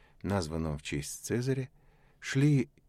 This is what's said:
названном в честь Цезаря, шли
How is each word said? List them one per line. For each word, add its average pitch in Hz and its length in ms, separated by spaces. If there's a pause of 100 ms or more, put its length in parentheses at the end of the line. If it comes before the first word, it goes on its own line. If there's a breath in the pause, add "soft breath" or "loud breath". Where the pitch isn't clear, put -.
(220 soft breath)
названном 80 560
в - 40
честь - 420
Цезаря, 127 440 (520 soft breath)
шли 139 480 (200)